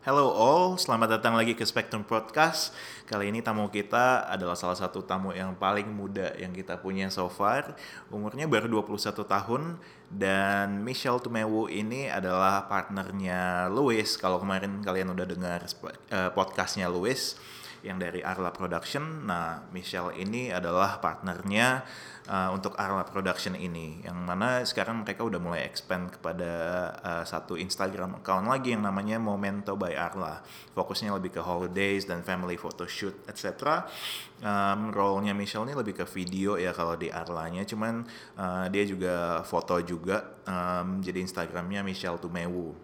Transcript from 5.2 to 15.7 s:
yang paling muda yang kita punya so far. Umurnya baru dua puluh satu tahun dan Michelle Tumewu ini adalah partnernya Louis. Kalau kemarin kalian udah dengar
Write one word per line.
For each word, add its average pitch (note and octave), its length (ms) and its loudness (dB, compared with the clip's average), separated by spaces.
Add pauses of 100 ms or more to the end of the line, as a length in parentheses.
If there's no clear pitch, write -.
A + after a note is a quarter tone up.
yang F#2 240 -4
paling G2+ 320 2
muda G2 480 -4
yang F#2 160 -6
kita F#2 240 -6
punya F#2+ 320 -2
so F#2 240 -2
far. C3+ 480 0 (320)
Umurnya G#2+ 320 -6
baru A#2 240 4
dua A2 160 4
puluh G#2 160 -4
satu G#2+ 240 -2
tahun B2 560 0 (320)
dan G2 720 2
Michelle B2 400 0
Tumewu A2 480 0
ini A2 400 -2
adalah F#2+ 560 4
partnernya F#2 1040 0
Louis. A2+ 480 4
Kalau F#2 240 2
kemarin G2 400 0
kalian F#2 320 0
udah F#2 80 0
dengar F2 480 -2